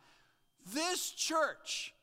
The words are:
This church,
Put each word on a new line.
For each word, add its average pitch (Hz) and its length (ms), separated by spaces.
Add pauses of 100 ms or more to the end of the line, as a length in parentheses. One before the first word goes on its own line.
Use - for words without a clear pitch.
(720)
This 339 380
church, - 840 (100)